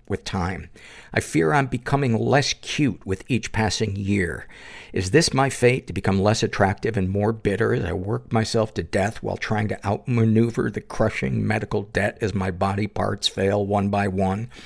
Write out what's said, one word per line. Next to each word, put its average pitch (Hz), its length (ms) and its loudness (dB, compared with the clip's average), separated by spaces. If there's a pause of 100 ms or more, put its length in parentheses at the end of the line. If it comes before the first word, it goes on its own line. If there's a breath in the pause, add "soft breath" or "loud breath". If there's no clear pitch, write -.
with - 160 -4
time. 87 460 -4 (440 loud breath)
I - 60 2
fear 156 340 0
I'm 139 140 2
becoming 127 500 0
less 120 360 2
cute - 520 -2
with 95 220 -4
each - 240 -2
passing 107 440 0
year. 98 520 -2 (460 loud breath)
Is 92 180 -2
this 160 220 4
my 135 160 2
fate, - 380 2
to 87 60 -10
become 98 280 0
less 107 200 4
attractive 104 560 0
and 92 120 0
more 101 220 2
bitter 110 420 0
as 120 100 -2
I 87 100 -4
work 101 380 -4
myself 110 420 0
to 90 100 -4
death 101 380 -2
while 92 160 -4
trying 107 300 -2
to 98 200 -4
outmaneuver 113 840 2
the 107 100 -6
crushing 113 640 0
medical 107 380 -2
debt 101 380 -2
as 104 120 -2
my 95 160 0
body 98 380 -2
parts 101 400 -2
fail 98 380 2
one 101 240 0
by 101 180 2
one, 95 420 0 (160 loud breath)